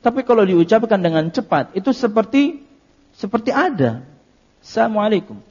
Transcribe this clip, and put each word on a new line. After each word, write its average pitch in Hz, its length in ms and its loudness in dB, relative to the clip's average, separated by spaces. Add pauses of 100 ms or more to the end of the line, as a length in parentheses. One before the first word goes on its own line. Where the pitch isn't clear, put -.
Tapi 247 180 0
kalau 233 240 4
diucapkan 190 540 2
dengan 160 320 0
cepat, 156 420 -2
itu 196 160 -2
seperti, 247 720 0 (540)
seperti 226 340 -4
ada. 165 540 -2 (580)
Assalamualaikum. 214 800 -2 (100)